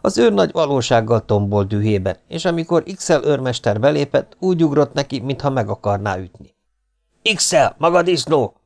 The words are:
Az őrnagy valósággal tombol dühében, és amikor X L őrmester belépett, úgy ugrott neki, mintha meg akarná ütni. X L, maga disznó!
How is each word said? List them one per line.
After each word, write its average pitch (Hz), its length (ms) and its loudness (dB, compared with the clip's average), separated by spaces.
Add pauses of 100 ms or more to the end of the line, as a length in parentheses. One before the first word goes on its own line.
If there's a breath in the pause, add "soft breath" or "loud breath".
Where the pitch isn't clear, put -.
Az - 180 -4
őrnagy 208 340 2
valósággal 120 720 0
tombol 104 400 0
dühében, 101 520 -2 (120)
és 165 160 -8
amikor 170 380 0
X - 260 -10
L - 160 2
őrmester 127 560 -2
belépett, 143 580 0
úgy 180 260 0
ugrott 143 280 2
neki, 139 280 -4
mintha 127 300 -4
meg 135 180 -2
akarná 101 500 -4
ütni. - 360 -16 (800)
X - 180 -4
L, 139 260 4
maga 170 240 2
disznó! 156 640 0